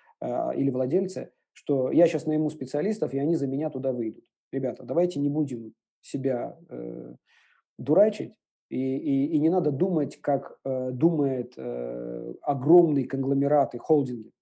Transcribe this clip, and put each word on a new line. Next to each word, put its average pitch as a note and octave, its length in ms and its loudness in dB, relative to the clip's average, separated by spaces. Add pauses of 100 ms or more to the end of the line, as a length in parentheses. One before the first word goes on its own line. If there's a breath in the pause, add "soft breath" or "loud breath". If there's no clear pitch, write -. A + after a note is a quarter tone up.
(200 soft breath)
э, B2 360 -4
или C#3 140 2
владельцы, C3 600 -2 (220)
что C3 400 -2
я E3 160 8
щас D#3+ 180 -2
найму D#3 240 0
специалистов, D3+ 640 -4
и C3+ 40 -2
они D#3 180 2
за C#3 100 0
меня C#3+ 240 -4
туда C3+ 220 -4
выйдут. A2+ 320 -6 (280)
Ребята, C3 320 -4
давайте D3+ 360 0
не C#3+ 80 2
будем C3 460 -4 (280)
себя, A#2+ 560 -4 (120)
э, A#2+ 440 -10 (640 soft breath)
дурачить F3+ 560 2 (360)
и, C3 280 -2
и, C#3 280 0 (100)
и - 40 2
не D#3 100 4
надо E3+ 200 2
думать, D3+ 500 -2
как, - 440 -2
э, B2+ 280 -4
думает, C#3 680 2
э, A#2+ 840 -8
огромный D3 640 6
конгломерат C#3 680 2
и A#2 40 -8
холдинги B2 640 0